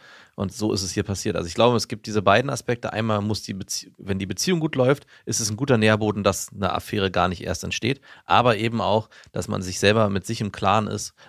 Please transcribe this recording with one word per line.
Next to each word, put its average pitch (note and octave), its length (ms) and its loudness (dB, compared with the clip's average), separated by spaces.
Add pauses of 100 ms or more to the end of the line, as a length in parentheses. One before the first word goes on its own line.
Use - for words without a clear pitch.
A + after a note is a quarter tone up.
(360)
Und F#2+ 160 -4
so G#2+ 200 -2
ist F#2+ 100 -2
es F#2 100 -6
hier G#2 120 -2
passiert. G2+ 320 -4
Also E2+ 100 -4
ich E2+ 80 -10
glaube, A#2 240 4
es - 100 -4
gibt - 180 -10
diese G#2+ 140 -2
beiden G#2+ 300 4
Aspekte. B2 420 -4
Einmal G#2+ 300 0
muss G#2+ 200 -2
die G#2 120 -8
Bezie-, - 420 -10
wenn F#2+ 220 -4
die G2 80 -4
Beziehung D#3+ 340 -2
gut D#3 140 -2
läuft, C3 320 2 (180)
ist - 160 -4
es G#2+ 100 -2
ein G#2+ 60 -4
guter B2 220 4
Nährboden, G#2+ 440 2
dass F#2+ 300 0
eine G2 220 -2
Affäre F#2+ 360 -2
gar F2+ 180 2
nicht F2+ 140 -6
erst - 220 -6
entsteht. A2+ 360 -4 (260)
Aber A2 320 4
eben A2+ 240 -2
auch, G#2 260 0 (240)
dass A2 160 -6
man G2+ 140 -4
sich F#2 160 -8
selber G#2+ 320 4
mit G2 160 -4
sich A2+ 160 -6
im G2+ 100 -4
Klaren G#2 360 2
ist G2+ 260 -8 (140)